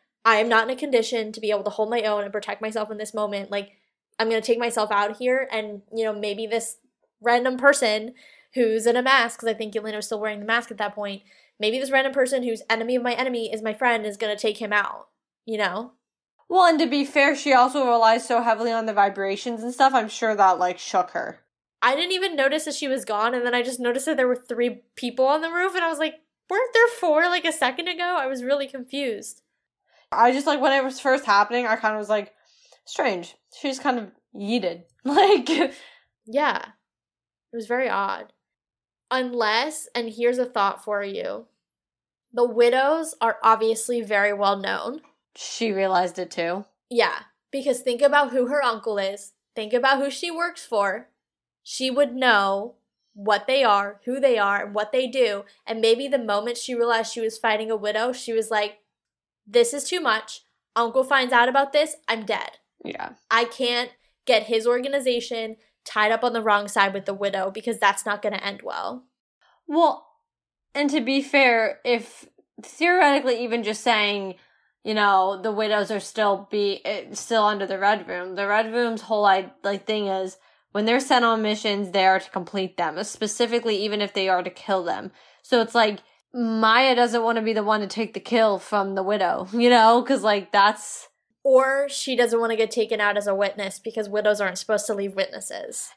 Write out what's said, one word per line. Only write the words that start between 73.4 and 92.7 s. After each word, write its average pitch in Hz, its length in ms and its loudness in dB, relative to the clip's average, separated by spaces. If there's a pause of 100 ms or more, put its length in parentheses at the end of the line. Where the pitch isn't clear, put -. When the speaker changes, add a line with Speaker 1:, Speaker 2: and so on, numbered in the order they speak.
Speaker 2:
even 233 200 -2
just 214 180 -6
saying, 202 540 0 (480)
you 214 100 -4
know, 196 480 2
the 220 100 -2
widows 208 400 0
are 208 100 -4
still 202 500 -2
be, 202 340 -2
eh, 196 280 -8
still 220 300 0
under 208 220 0
the 190 140 -6
Red 202 280 2
Room, 180 280 -8
the 202 120 -2
Red 220 260 0
Room's 233 300 -2
whole, 208 220 0
I-, 190 280 4 (100)
like, 196 220 -4
thing 214 220 -2
is, 190 300 -4 (360)
when 208 120 0
they're 240 140 4
sent 262 240 2
on 226 180 2
missions, 208 500 -2
they 190 140 2
are 190 140 6
to 190 120 -10
complete 185 460 -6
them, 165 260 -4
specifically 226 760 -2
even 208 240 -4
if 202 120 -4
they 190 140 -2
are 180 160 2
to 180 60 -8
kill 190 340 -2
them. 170 280 -6 (300)
So 240 200 2
it's 220 140 -4
like, 214 240 2 (340)
Maya 233 600 4
doesn't 233 280 2
wanna 226 200 0
be 220 100 0
the 214 100 -2
one 214 180 0
to 202 60 -6
take 214 260 -6
the 190 60 -10
kill 220 380 2
from 196 380 -2
the 190 80 -2
widow, 185 500 0
you 233 160 4
know? 233 320 8
'Cause, 240 220 0
like, 208 300 0
that's - 560 2 (360)
Speaker 1:
Or 269 440 4
she 262 260 -4
doesn't 233 240 2
wanna 226 160 0
get 220 160 0